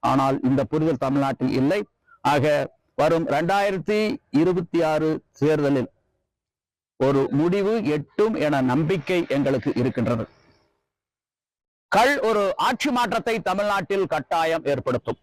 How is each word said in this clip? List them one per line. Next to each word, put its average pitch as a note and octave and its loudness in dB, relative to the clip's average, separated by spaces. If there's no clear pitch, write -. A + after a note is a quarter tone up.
ஆனால் C3+ 0
இந்த C3+ 2
புரிதல் D#3 -2
தமிழ்நாட்டில் C3+ -2
இல்லை. D3 0
ஆக C#3+ 2
வரும் D#3+ 2
ரெண்டாயிரத்தி G3 0
இருபத்தி E3+ 2
ஆறு D#3 0
தேர்தலில் C#3+ 0
ஒரு C#3 2
முடிவு G3 0
எட்டும் D3+ -2
என D3 0
நம்பிக்கை D#3+ 0
எங்களுக்கு C#3 0
இருக்கின்றது. A#2 -2
கள் C4 4
ஒரு G#3 0
ஆட்சி B3 -2
மாற்றத்தை A#3 -2
தமிழ்நாட்டில் G3 -2
கட்டாயம் D#3+ -2
ஏற்படுத்தும். B2+ -4